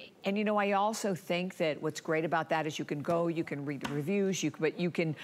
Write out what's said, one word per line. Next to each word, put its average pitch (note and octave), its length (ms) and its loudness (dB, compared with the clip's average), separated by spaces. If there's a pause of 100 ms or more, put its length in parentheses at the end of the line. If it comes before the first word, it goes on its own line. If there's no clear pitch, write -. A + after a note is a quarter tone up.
(240)
and G3 120 0
you G#3+ 80 2
know, G#3 140 2
I G3+ 140 2
also G3+ 420 2
think F3+ 440 -2
that D#3 260 2
what's D3+ 180 -2
great D#3+ 240 2
about D#3+ 240 0
that D#3+ 160 2
is D#3 140 -4
you D3 60 -4
can D3 140 -4
go, E3+ 280 2
you E3 160 0
can C#3+ 200 -6
read C#3 180 -4
the - 120 -4
reviews, F#3+ 480 2
you D#3 80 2
can, - 100 -6
but D#3 200 0
you F3 100 2
can, D#3+ 340 0